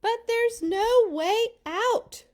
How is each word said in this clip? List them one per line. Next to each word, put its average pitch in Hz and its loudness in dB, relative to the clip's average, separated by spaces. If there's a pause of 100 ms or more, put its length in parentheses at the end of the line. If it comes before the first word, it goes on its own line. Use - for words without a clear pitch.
But 466 -2
there's 466 0
no 415 2
way 320 -2 (300)
out 403 -4